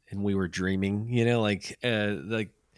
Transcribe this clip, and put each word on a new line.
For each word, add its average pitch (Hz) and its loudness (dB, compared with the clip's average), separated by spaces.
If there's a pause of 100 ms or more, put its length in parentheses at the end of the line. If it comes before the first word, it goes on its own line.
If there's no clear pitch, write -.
(100)
and 98 -6
we 101 2
were 95 2
dreaming," 95 0
you 120 4
know, 120 4
like, 104 -2
uh, 107 0 (100)
like, 107 -4 (280)